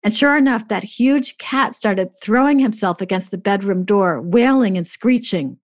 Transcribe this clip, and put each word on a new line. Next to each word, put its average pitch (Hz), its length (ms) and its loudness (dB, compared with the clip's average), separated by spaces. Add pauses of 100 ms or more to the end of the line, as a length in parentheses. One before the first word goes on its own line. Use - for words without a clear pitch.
And - 120 0
sure 285 220 4
enough, 254 320 0
that 190 160 -4
huge 262 520 0
cat 262 380 -4
started 190 360 -2 (120)
throwing 269 380 2
himself 214 400 0
against 185 300 -4
the 208 80 -8
bedroom 196 460 -2
door, 185 380 0
wailing 233 560 2
and 165 80 -4
screeching. 196 720 -2 (100)